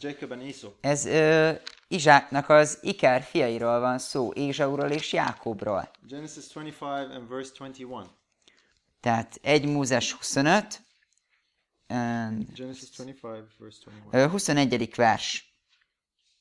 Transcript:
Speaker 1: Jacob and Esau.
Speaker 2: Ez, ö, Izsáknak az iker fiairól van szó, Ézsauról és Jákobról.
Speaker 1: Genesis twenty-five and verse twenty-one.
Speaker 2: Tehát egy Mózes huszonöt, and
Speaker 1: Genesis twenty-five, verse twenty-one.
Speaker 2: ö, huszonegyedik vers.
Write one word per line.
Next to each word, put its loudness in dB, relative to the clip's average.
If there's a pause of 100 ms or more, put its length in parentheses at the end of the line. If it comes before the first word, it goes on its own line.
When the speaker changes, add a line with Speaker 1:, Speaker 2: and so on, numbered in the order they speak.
Speaker 1:
Jacob -10
and -10
Esau. -14 (100)
Speaker 2:
Ez, 0
ö, 4 (360)
Izsáknak 4
az 6
iker 2
fiairól 0
van 0
szó, -4
Ézsauról -2
és -4
Jákobról. -4 (180)
Speaker 1:
Genesis -14
twenty-five -10
and -16
verse -10
twenty-one. -16 (920)
Speaker 2:
Tehát -2
egy 2
Mózes 0
huszonöt, 0 (1040)
and -4 (100)
Speaker 1:
Genesis -14
twenty-five, -14 (140)
verse -20
twenty-one. 0
Speaker 2:
ö, 4
huszonegyedik 0
vers. 2 (880)